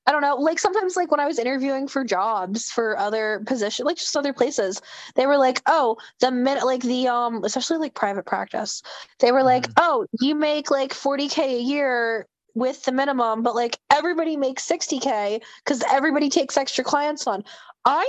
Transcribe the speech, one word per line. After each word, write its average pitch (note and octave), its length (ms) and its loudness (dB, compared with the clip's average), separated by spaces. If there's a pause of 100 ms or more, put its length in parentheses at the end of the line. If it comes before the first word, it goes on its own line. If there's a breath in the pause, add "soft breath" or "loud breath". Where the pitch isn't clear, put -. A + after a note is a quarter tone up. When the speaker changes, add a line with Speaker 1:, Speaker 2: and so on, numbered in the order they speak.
Speaker 1:
I C#4 60 4
don't D4+ 100 2
know, C#4+ 140 2
like, D#4+ 220 0
sometimes, F#4+ 380 0
like, F4+ 140 0
when D4 100 2
I C#4+ 60 0
was D4 120 -2
interviewing C4+ 480 -2
for C4+ 180 -2
jobs G3+ 640 -2
for A3 280 -2
other G#3+ 480 -2
position, A#3 400 -2
like, E4 100 0
just - 200 -4
other C#4 160 0
places, G#3+ 500 -2 (320 loud breath)
they B3+ 120 4
were C#4+ 120 6
like, B3+ 280 4
"Oh, C4+ 300 4 (240 loud breath)
the B3+ 120 4
min-," C4 320 0
like, B3+ 180 0
the, B3+ 260 0
um, A#3 360 0
especially, C4 340 -2
like, D#4 160 -2
private G3+ 320 -2
practice, - 560 -6 (380 loud breath)
they A#3+ 100 6
were C4 140 4
like, B3+ 240 4
Speaker 2:
Mm-hmm. - 40 -10 (120)
Speaker 1:
"Oh, B3+ 220 2 (140)
you C#4+ 140 2
make, D4+ 360 0
like, C4+ 220 0
forty C#4 360 -2
K C4+ 280 0
a A#3+ 40 -2
year A#3+ 640 0 (280)
with B3+ 300 -2
the B3+ 80 -2
minimum, B3+ 500 0
but, A#3 120 0
like, A#3 240 -2 (120)
everybody D#4+ 460 2
makes C4 280 -4
sixty E4 340 -2
K A3 420 -2 (240 loud breath)
'cause C4 240 -2
everybody C#4+ 400 2
takes C4+ 280 0
extra C4+ 260 -2
clients D4 440 -2
on." G#3 180 -4 (420 loud breath)
I D4+ 220 2